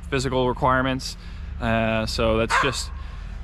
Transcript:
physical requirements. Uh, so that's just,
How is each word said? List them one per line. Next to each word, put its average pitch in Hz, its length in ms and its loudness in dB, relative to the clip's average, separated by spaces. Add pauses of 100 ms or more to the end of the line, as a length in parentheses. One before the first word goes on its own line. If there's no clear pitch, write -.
(100)
physical 127 380 2
requirements. 131 680 2 (440)
Uh, 113 460 2
so 110 320 2
that's 113 240 4
just, - 280 -2 (540)